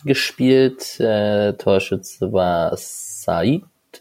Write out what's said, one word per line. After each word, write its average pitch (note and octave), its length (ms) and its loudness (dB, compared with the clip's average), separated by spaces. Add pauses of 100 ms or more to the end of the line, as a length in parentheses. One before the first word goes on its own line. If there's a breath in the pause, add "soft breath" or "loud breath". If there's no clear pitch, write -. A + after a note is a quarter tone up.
gespielt. C3 920 2
Äh, G#2 540 2
Torschütze F#2+ 800 -2
war F2 460 0
Said F#2+ 880 -4 (380)